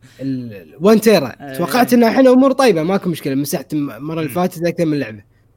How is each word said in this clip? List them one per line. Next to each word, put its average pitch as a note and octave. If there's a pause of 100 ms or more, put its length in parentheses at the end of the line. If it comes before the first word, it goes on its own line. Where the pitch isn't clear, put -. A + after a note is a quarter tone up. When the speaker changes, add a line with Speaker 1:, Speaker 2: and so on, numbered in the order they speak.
(220)
Speaker 1:
ال، A#2+
وان G3+
تيرا. F#3+
Speaker 2:
إيه. -
Speaker 1:
توقعت B3
إن A#3+
الحين B3
أمور B3+
طيبة، A3+
ماكو F#3+
مشكلة. C#3+
مسحت C#3+
م-، -
مرة C#3+
اللي D#3
Speaker 3:
مم. A#2
Speaker 1:
فاتت F3+
أكثر E3+
من D3+
لعبة. A2 (340)